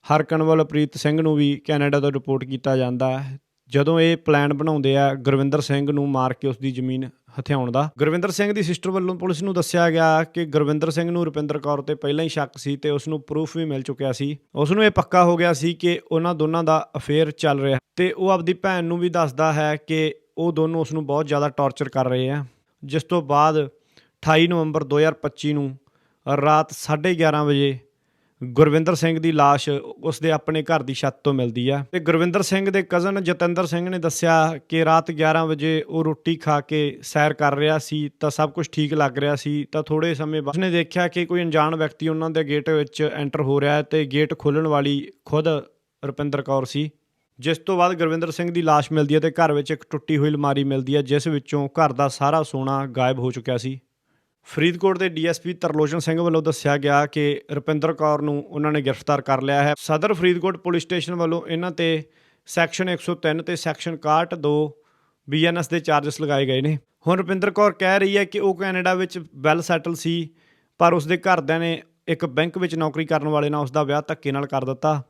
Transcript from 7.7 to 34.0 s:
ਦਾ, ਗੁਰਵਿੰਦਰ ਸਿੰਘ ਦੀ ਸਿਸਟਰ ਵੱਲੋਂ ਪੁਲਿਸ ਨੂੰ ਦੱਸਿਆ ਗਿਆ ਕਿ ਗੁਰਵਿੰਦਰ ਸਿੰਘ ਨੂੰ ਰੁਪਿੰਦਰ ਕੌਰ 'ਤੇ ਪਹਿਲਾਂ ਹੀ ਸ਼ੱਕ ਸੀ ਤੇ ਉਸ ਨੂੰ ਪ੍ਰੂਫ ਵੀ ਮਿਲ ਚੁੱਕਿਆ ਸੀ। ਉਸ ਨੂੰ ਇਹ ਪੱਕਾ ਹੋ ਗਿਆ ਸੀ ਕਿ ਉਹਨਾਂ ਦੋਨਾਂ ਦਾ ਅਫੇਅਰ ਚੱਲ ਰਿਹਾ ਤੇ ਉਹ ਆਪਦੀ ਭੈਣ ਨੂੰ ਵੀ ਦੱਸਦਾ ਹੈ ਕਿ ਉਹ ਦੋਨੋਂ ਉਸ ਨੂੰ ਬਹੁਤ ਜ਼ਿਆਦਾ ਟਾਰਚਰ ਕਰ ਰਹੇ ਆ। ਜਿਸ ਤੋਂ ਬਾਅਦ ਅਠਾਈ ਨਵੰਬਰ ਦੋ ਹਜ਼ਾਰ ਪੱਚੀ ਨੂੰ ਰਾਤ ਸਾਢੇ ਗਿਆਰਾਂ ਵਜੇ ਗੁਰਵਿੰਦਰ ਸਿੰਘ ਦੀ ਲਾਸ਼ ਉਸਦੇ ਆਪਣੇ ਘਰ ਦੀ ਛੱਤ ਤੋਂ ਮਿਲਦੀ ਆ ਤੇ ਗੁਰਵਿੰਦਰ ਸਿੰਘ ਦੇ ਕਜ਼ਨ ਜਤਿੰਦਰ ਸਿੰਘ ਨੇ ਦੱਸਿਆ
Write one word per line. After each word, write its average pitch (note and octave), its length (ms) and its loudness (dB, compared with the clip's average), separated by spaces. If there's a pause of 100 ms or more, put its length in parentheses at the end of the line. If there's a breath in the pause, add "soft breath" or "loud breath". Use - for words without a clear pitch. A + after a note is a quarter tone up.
ਦਾ, C#3+ 260 0
ਗੁਰਵਿੰਦਰ E3+ 340 0
ਸਿੰਘ G3+ 220 0
ਦੀ G3+ 100 0
ਸਿਸਟਰ F3 260 -4
ਵੱਲੋਂ F#3 260 -2
ਪੁਲਿਸ F3 280 -4
ਨੂੰ G3 100 -4
ਦੱਸਿਆ E3+ 380 2
ਗਿਆ D#3+ 320 4
ਕਿ E3 220 -4
ਗੁਰਵਿੰਦਰ D3+ 440 0
ਸਿੰਘ E3+ 220 -2
ਨੂੰ F3 140 0
ਰੁਪਿੰਦਰ D3+ 340 -4
ਕੌਰ C#3+ 200 -2
'ਤੇ D3 160 -4
ਪਹਿਲਾਂ D3 280 -2
ਹੀ D#3+ 60 -2
ਸ਼ੱਕ C#3 280 -4
ਸੀ C#3+ 200 -6
ਤੇ D3 120 -2
ਉਸ C#3+ 180 -2
ਨੂੰ D#3 140 -4
ਪ੍ਰੂਫ D#3 360 -6
ਵੀ E3 80 -2
ਮਿਲ C3+ 160 -4
ਚੁੱਕਿਆ C3+ 300 -4
ਸੀ। C#3+ 260 -4 (180)
ਉਸ D3 160 2
ਨੂੰ G#3+ 120 4
ਇਹ G#3 80 6
ਪੱਕਾ F3+ 320 4
ਹੋ F3 140 4
ਗਿਆ F3 160 2
ਸੀ D#3+ 200 -2
ਕਿ F3 260 0 (120)
ਉਹਨਾਂ E3 240 0
ਦੋਨਾਂ D#3+ 280 0
ਦਾ D#3 320 2
ਅਫੇਅਰ D3+ 360 0
ਚੱਲ C#3 280 0
ਰਿਹਾ C3+ 200 0 (160)
ਤੇ F3+ 160 2
ਉਹ F#3+ 180 0
ਆਪਦੀ F3+ 240 2
ਭੈਣ F3+ 300 -2
ਨੂੰ E3+ 160 -2
ਵੀ F3 100 0
ਦੱਸਦਾ D#3 440 0
ਹੈ D3+ 220 0
ਕਿ D#3 400 -2 (220)
ਉਹ E3+ 140 0
ਦੋਨੋਂ D#3+ 300 0
ਉਸ D3+ 100 -4
ਨੂੰ D#3 140 -4
ਬਹੁਤ C#3+ 220 0
ਜ਼ਿਆਦਾ D3 220 0
ਟਾਰਚਰ C#3 400 -2
ਕਰ C3 180 0
ਰਹੇ B2+ 220 0
ਆ। C#3+ 160 -4 (380)
ਜਿਸ C#3+ 200 -4
ਤੋਂ F3 180 0
ਬਾਅਦ D3 440 2
ਅਠਾਈ - 840 0
ਨਵੰਬਰ D#3 360 0
ਦੋ C#3+ 140 0
ਹਜ਼ਾਰ D#3 160 4
ਪੱਚੀ D3 400 -4
ਨੂੰ C#3 240 -4 (640)
ਰਾਤ D3+ 300 4
ਸਾਢੇ D#3 440 -2
ਗਿਆਰਾਂ D3+ 300 2
ਵਜੇ C#3 340 2 (640)
ਗੁਰਵਿੰਦਰ D3+ 520 4
ਸਿੰਘ E3 240 0
ਦੀ E3 120 0
ਲਾਸ਼ C#3+ 380 4 (340)
ਉਸਦੇ D#3+ 280 -2
ਆਪਣੇ D#3 320 -2
ਘਰ D#3 200 0
ਦੀ C3 100 -6
ਛੱਤ C3+ 300 -4
ਤੋਂ C#3+ 100 2
ਮਿਲਦੀ B2 360 -2
ਆ C#3 220 -2
ਤੇ F3+ 80 -4
ਗੁਰਵਿੰਦਰ E3+ 420 0
ਸਿੰਘ G3 280 0
ਦੇ F#3+ 200 0
ਕਜ਼ਨ F#3+ 340 -2
ਜਤਿੰਦਰ F3 420 0
ਸਿੰਘ E3+ 240 -4
ਨੇ F#3 100 -4
ਦੱਸਿਆ E3 580 2 (120)